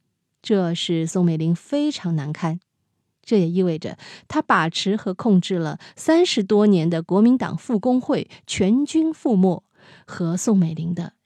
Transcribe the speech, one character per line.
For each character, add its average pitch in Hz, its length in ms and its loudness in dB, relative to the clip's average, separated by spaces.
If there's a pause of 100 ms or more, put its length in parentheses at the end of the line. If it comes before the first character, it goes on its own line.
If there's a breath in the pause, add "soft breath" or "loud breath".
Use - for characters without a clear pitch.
(440)
这 180 320 0
使 165 320 -2
宋 180 180 0
美 165 100 0
龄 160 200 -2
非 294 360 -4
常 170 240 -6
难 147 160 -6
堪。 165 280 -6 (640)
这 220 160 2
也 165 100 0
意 185 140 0
味 165 160 -2
着 - 180 -12 (300 loud breath)
她 302 120 -4
把 180 300 2
持 196 260 -2
和 190 200 -6
控 190 260 2
制 185 160 -4
了 160 220 -4 (160 loud breath)
三 330 280 2
十 247 200 0
多 208 240 4
年 170 200 4
的 165 140 0
国 180 180 0
民 240 160 6
党 - 220 -4
副 220 220 -4
工 254 200 0
会 247 300 -4 (160 loud breath)
全 226 400 0
军 320 260 0
覆 262 240 -2
没， 185 280 2 (420 soft breath)
和 175 320 -4
宋 220 180 0
美 165 200 2
龄 165 180 -6
的 175 200 -8 (120)